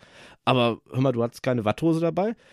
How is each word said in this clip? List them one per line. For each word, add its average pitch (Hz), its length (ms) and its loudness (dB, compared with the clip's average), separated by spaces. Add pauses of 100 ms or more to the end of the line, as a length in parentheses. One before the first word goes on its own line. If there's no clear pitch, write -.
(460)
Aber 120 340 2 (100)
hör 127 120 -2
mal, 135 100 4
du 117 100 -2
hattest 117 220 -4
keine 123 220 -2
Watthose 160 340 0
dabei, 180 360 -2 (180)